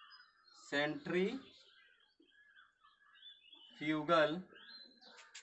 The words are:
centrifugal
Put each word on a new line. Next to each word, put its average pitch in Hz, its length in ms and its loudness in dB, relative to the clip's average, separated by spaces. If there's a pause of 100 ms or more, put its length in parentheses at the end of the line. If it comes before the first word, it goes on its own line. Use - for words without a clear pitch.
(680)
centrifugal - 3750 -2 (1000)